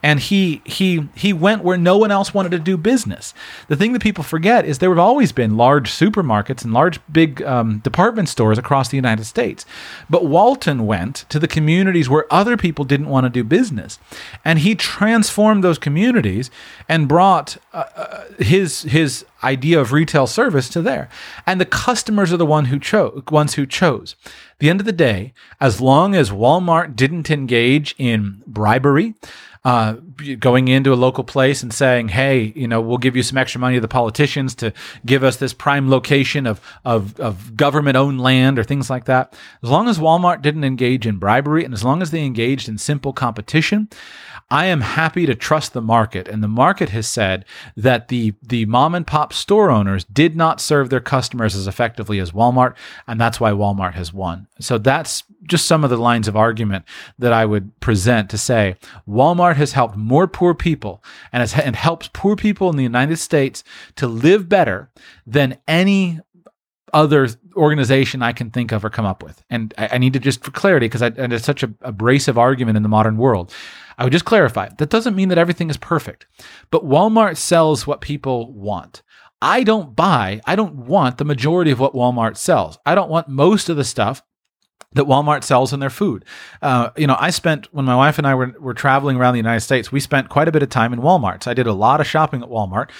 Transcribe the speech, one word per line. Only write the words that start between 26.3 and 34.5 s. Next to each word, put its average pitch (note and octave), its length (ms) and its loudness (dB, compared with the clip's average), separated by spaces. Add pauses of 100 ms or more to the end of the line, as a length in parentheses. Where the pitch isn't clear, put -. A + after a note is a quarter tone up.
didn't C#3+ 340 -2
engage C3+ 680 0
in G#2+ 500 -2
bribery, C3 680 2 (500)
uh, A#2 280 2 (460)
going B2+ 300 2
into C3+ 240 4
a - 20 4
local B2+ 280 0
place C3 400 0
and A#2 100 -10
saying, B2 360 2
"Hey, B2+ 460 0
you C3 120 -6
know, A2+ 140 0
we'll A#2 160 -2
give B2 180 0
you B2+ 80 0
some C3+ 140 -4
extra B2+ 220 -4
money B2+ 160 0
to B2 60 0
the A2+ 60 -4
politicians C3 680 -2